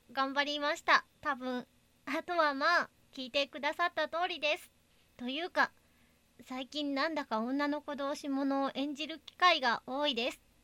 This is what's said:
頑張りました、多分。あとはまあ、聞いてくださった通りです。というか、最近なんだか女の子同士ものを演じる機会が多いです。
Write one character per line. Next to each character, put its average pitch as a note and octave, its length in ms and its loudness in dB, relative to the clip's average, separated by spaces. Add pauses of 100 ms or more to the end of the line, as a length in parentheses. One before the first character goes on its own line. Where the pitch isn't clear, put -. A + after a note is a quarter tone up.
(120)
頑 C4+ 220 -2
張 C#4+ 100 2
り D4 160 -2
ま D4 160 0
し - 80 -12
た、 D4+ 220 6 (160)
多 C#4+ 140 -2
分。 B3+ 300 -6 (400)
あ D#4 180 -2
と F4 100 -6
は D#4 200 4
ま D4+ 280 4
あ、 - 80 -6 (240)
聞 C4 120 -8
い B3 60 -12
て C#4+ 160 2
く D4 120 -12
だ D4 140 0
さ F4 140 0
っ F4 80 -2
た D4+ 120 0
通 E4+ 200 -2
り E4+ 120 -6
で D4+ 180 0
す。 - 140 -20 (460)
と B3 120 -8
い C#4 140 -4
う F4+ 60 -4
か、 C#4 220 2 (760)
最 B3+ 200 -8
近 C#4+ 260 -4
な C#4 160 0
ん D#4+ 60 -4
だ C#4+ 100 -2
か A3 140 -2
女 C4+ 280 0
の C#4+ 140 -2
子 D4 140 -8
同 C#4 180 -4
士 D4 160 -6
も C#4 160 0
の C4+ 200 2
を C4+ 100 -2
演 C#4+ 180 -2
じ D4 140 -6
る D#4 180 -10
機 - 120 -20
会 F4 220 6
が A#3+ 280 2
多 C#4 180 -2
い D4 80 0
で A#3 180 -2
す。 - 100 -18 (220)